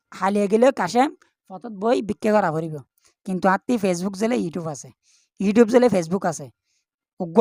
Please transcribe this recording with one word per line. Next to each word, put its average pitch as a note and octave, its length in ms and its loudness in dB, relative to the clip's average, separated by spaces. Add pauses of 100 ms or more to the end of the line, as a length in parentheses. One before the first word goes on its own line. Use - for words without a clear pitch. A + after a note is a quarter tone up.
(180)
হালিয়া G3+ 340 0
গেলে A3+ 140 4 (140)
কাশেম A#3 300 0 (380)
পথত G3 240 -16 (100)
বই A#3 140 0 (120)
বিক্রি G#3 280 -4
করা G3 180 2
পড়িব, D#3+ 200 -6 (520)
কিন্তু F#3 280 -2
আতি A3 200 -2 (100)
Facebook F#3 360 -2
জেলে A3+ 240 -2
YouTube E3 300 -8
আছে, C3 140 -16 (560)
YouTube G#3+ 300 4
জেলে B3 200 6
Facebook F3+ 380 -2
আছে, D3 140 -14 (760)
উগ্র E3+ 200 2